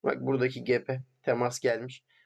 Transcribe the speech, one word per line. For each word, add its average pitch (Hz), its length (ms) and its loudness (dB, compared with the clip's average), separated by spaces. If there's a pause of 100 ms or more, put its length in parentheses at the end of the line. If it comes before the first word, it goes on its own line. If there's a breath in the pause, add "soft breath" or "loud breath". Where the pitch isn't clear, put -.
Bak 131 160 0
buradaki 127 440 0
gap'e 127 380 0 (200)
temas 123 380 0
gelmiş. 123 440 -2 (200 soft breath)